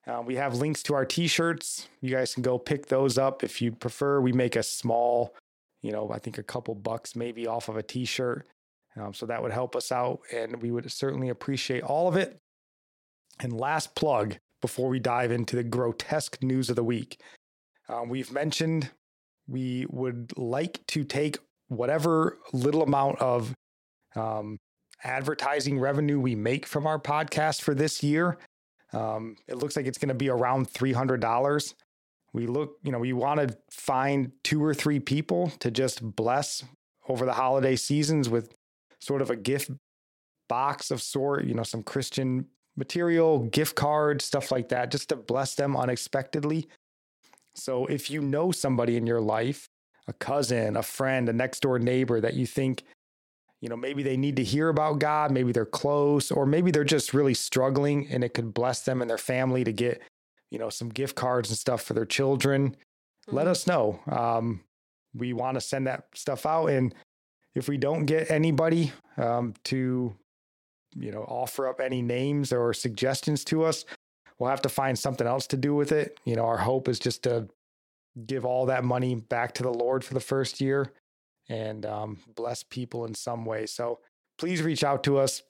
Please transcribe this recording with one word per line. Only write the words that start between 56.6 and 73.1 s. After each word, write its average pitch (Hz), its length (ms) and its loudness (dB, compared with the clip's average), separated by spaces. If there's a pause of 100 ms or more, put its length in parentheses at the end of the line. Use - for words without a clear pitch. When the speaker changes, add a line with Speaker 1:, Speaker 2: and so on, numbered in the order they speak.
Speaker 1:
they're 147 140 4
just 160 280 2
really 139 200 6
struggling 139 760 2
and 123 140 0
it 120 100 -2
could 113 200 -4
bless 123 320 0
them 127 160 0
and 117 80 -2
their 113 80 0
family 127 480 0
to 113 80 0
get, 120 280 0 (480)
you 123 80 -8
know, 113 120 -4
some 117 200 -8
gift 131 260 -4
cards 127 340 0
and 113 80 -2
stuff 123 260 0
for - 100 -4
their 113 120 0
children, 139 720 2 (520)
let 131 160 0
Speaker 2:
Mm-hmm. 180 80 4
Speaker 1:
us 175 160 0
know. 135 400 2
Um, 117 560 0 (500)
we 123 200 -4
wanna 123 280 -2
send 135 260 -2
that - 280 -4
stuff - 300 -4
out. 160 220 4
And 131 280 2 (600)
if 135 120 -2
we 143 100 0
don't 151 280 0
get 160 260 2
anybody, 160 640 4 (240)
um, 120 360 0 (120)
to, 127 500 0 (800)
you 113 140 -8
know, 107 120 -8
offer 127 440 -4
up 131 140 -4
any 131 200 0
names 127 520 0
or 120 200 2
suggestions 131 720 0